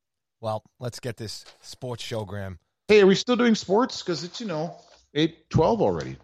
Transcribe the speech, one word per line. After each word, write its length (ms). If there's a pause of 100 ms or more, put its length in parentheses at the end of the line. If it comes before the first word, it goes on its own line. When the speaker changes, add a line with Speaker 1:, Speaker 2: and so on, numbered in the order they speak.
(400)
Speaker 1:
Well, 240 (160)
let's 200
get 180
this 260 (180)
sports 420
showgram. 540 (300)
Speaker 2:
Hey, 140
are 60
we 80
still 200
doing 200
sports? 480
'Cause 200
it's, 180
you 60
know, 280 (380)
eight 360
twelve 320
already. 420